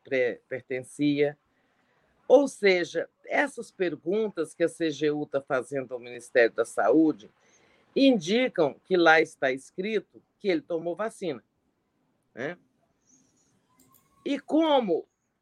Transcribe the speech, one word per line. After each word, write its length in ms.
pre-, 460
pertencia. 880
Ou 180
seja, 600
essas 440
perguntas 840
que 80
a 60
C 220
G 200
U 160
tá 140
fazendo 520
ao 80
Ministério 520
da 120
Saúde 680
indicam 880
que 120
lá 240
está 300
escrito 720
que 100
ele 120
tomou 360
vacina, 460
né? 240
E 160
como 680